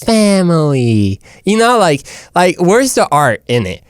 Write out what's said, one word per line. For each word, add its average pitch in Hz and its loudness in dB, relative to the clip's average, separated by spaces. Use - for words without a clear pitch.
Family. 156 0
You 202 0
know, 233 2
like, 170 0
like, 180 0
where's 226 0
the 220 0
art 143 0
in 120 -2
it? 90 -10